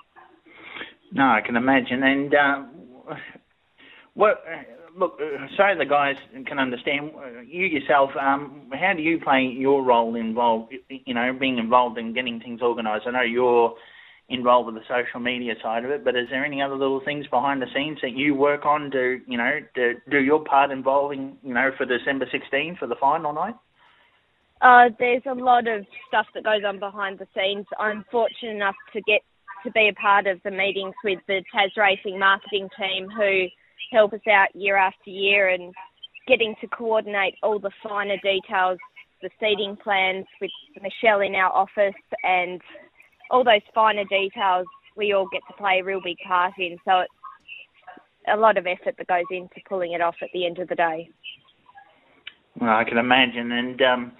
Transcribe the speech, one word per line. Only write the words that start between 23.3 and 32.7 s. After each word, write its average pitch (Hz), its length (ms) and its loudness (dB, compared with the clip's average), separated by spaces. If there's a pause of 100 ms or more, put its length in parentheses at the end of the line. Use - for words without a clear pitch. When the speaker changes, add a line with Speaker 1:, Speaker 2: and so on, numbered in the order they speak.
Speaker 1:
night? 180 220 -6 (1080)
Speaker 2:
Uh, 247 280 10 (100)
there's 247 280 0
a 262 80 -6
lot 247 320 2
of 214 180 -4 (220)
stuff 214 280 -2
that - 100 -10
goes 214 220 0
on 196 120 -6
behind 196 400 -8
the 190 160 -16
scenes. 202 320 -4 (140)
I'm 214 320 -4
fortunate 226 420 -2
enough 196 220 -2 (160)
to 220 100 -6
get 208 200 2 (420)
to 233 80 -10
be 220 160 4
a 196 120 -4
part 202 260 4
of 185 180 -2
the 202 60 -6
meetings 190 520 -4
with 190 240 -2
the 190 160 -2 (100)
TAS 202 240 0
Racing 202 420 0
marketing 196 500 0 (100)